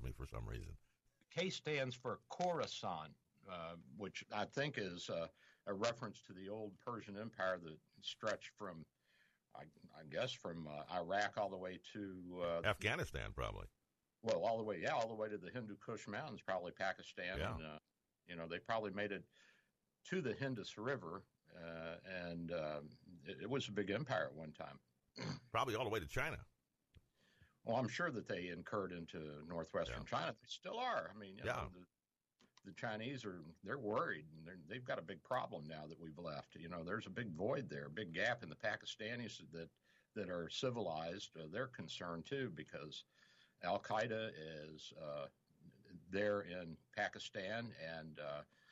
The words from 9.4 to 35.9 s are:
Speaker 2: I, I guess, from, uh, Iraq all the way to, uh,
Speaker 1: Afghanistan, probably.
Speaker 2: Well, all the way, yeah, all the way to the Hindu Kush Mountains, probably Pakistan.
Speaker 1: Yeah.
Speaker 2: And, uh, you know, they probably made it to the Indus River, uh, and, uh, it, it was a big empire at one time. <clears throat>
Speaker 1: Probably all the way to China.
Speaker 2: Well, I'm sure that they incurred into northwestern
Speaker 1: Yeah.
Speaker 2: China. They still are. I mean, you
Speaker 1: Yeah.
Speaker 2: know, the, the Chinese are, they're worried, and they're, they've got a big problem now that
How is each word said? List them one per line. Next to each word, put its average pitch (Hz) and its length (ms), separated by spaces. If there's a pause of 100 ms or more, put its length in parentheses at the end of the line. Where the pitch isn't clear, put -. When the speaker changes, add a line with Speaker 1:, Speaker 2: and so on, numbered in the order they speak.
Speaker 2:
I, 69 60 (360)
I 80 100
guess, 104 220
from, 85 380
uh, 76 280
Iraq 95 400
all 101 140
the 95 60
way 92 240 (120)
to, 98 220 (260)
uh, 85 260
Speaker 1:
Afghanistan, 101 680
probably. 52 320 (560)
Speaker 2:
Well, 95 220
all 113 120
the 113 80
way, 104 180
yeah, 131 100
all 120 160
the 117 80
way 107 120
to 104 80
the 87 140
Hindu 107 240 (100)
Kush 110 220
Mountains, 110 340
probably 90 300
Pakistan. 95 680
Speaker 1:
Yeah. 98 160
Speaker 2:
And, 80 100
uh, 76 140 (500)
you 85 80
know, 82 120
they 85 100
probably 107 340
made 101 180
it 92 140 (840)
to 180 120
the 123 180
Indus 127 380
River, 98 460 (320)
uh, 85 720
and, 85 220
uh, 76 280 (460)
it, - 160
it 104 80
was 135 160
a 104 60
big 98 180
empire 107 400
at 71 60
one 78 160
time. 71 260 (640)
<clears throat> - 80
Speaker 1:
Probably 113 240
all 113 80
the 107 80
way 110 80
to 82 80
China. 135 300 (1300)
Speaker 2:
Well, 113 120
I'm 123 120
sure 175 220
that 110 160
they 90 220
incurred 87 440
into 85 260 (280)
northwestern 80 640
Speaker 1:
Yeah. 123 80
Speaker 2:
China. 156 220
They - 80
still 208 300
are. 208 360
I 104 40
mean, 107 180
you - 80
Speaker 1:
Yeah. 117 80
Speaker 2:
know, - 220
the, 90 100 (840)
the - 20
Chinese 117 540
are, 87 160 (200)
they're 120 160
worried, 113 460 (100)
and 80 120
they're, 92 120 (120)
they've 123 140
got 120 140
a 87 40
big 82 200
problem 101 460
now 76 180
that 80 140